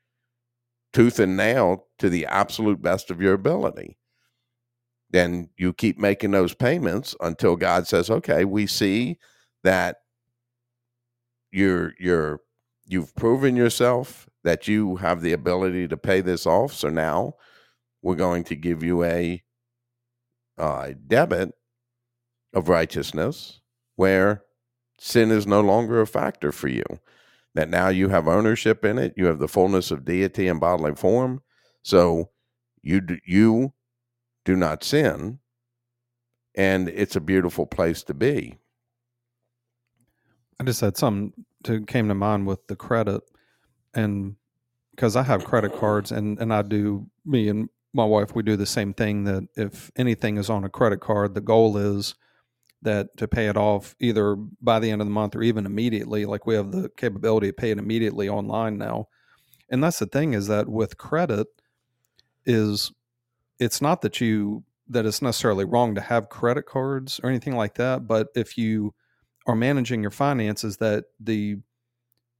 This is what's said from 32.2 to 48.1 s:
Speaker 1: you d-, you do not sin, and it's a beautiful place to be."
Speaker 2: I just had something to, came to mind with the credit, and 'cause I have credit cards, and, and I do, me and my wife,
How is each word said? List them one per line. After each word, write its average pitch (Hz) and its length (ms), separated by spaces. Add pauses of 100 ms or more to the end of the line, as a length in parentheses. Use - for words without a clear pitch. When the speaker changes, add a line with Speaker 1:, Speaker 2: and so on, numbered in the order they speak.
Speaker 1:
you 90 180
d-, 87 260
you 113 480 (680)
do 92 120
not 80 280
sin, 113 560 (1120)
and 95 340
it's 98 280
a 95 40
beautiful 87 460
place 82 380
to 76 100
be." 76 440 (2000)
Speaker 2:
I 135 40
just 123 160
had 101 160
something 104 480 (200)
to, 110 200
came 110 240
to 101 60
mind 101 320
with 95 220
the 101 80
credit, 110 460 (720)
and 101 420 (600)
'cause 113 200
I 127 80
have 120 200
credit 104 300
cards, 104 380
and, 104 280
and 113 140
I 104 80
do, 104 460 (160)
me 120 240
and 107 200 (260)
my 117 100
wife, 107 300